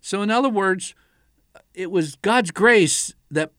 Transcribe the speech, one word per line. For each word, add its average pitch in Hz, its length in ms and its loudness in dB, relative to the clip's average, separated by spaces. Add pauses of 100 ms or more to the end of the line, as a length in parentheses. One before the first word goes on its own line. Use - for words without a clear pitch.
So 202 220 -6
in 208 80 -2
other 254 180 2
words, 190 460 -2 (800)
it 180 160 -8
was 160 240 -2
God's 214 340 0
grace 202 640 2 (160)
that 151 300 -4